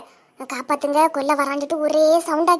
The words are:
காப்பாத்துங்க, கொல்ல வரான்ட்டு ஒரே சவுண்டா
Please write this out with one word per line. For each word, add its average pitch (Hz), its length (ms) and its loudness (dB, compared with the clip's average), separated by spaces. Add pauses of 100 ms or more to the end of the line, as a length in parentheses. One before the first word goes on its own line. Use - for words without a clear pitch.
(520)
காப்பாத்துங்க, 285 480 -2 (160)
கொல்ல 285 240 0
வரான்ட்டு 285 360 -4 (100)
ஒரே 311 180 2 (240)
சவுண்டா 330 320 2